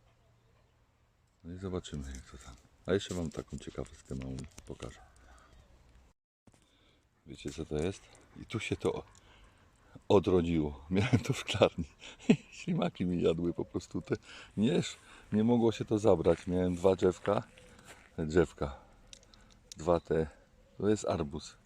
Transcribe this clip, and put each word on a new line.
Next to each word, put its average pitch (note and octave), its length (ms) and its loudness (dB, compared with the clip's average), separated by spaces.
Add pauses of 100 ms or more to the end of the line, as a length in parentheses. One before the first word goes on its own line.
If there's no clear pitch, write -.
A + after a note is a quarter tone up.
(1400)
No E2+ 100 -12
i F#2 40 -12
zobaczymy, E2+ 560 -8
jak C2 160 -16
to - 80 -20
tam. - 160 -20 (320)
A F2 60 0
jeszcze G2 220 0
wam E2+ 160 -4
taką - 280 -10
ciekawostkę - 560 -12
małą C2 220 -8 (300)
pokażę. - 340 -16 (2250)
Wiecie, C#2 260 -12
co D#2 120 -10
to D2+ 120 -6
jest? E2+ 260 -4 (400)
I - 40 -14
tu A2 140 -6
się - 160 -2
to - 260 -2 (1040)
odrodziło. E2+ 760 4
<laughs> - 60 -20
Miałem G#2 280 4
to - 140 -2
w - 60 -2
szklarni. - 460 0 (380)
<laughs> - 360 0
Ślimaki E3+ 460 -2
mi F2+ 180 0
jadły F2 320 0
po F2 100 -6
prostu - 380 -8
te. - 120 -4 (420)
Nie, C#3+ 240 2 (520)
nie G#2+ 120 2
mogło A#2 280 4
się A2+ 120 -8
to A2 140 0
zabrać. F2 480 4
Miałem F2+ 280 0
dwa F#2 220 4
drzewka. G2+ 460 2 (760)
Drzewka. D#2 580 0 (1000)
Dwa E2 240 2
te. D#2+ 260 0 (520)
To F#2 100 0
jest G#2+ 160 0
arbuz. D#2+ 600 -4